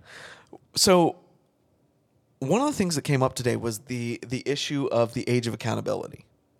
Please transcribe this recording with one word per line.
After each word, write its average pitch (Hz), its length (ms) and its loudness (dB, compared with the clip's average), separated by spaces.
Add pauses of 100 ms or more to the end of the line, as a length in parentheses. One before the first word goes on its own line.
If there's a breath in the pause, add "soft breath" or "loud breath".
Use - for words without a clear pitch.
(760 loud breath)
So 180 420 4 (1200)
one 160 200 2
of 285 80 2
the 302 40 0
things 180 220 0
that 139 80 -2
came 139 200 2
up 131 120 2
today 120 220 0
was 110 240 -4
the, 120 460 -6
the 120 200 -4
issue 139 460 -2
of 117 220 2
the - 140 -4
age 120 180 2
of 110 80 -4
accountability. 110 680 -6 (360)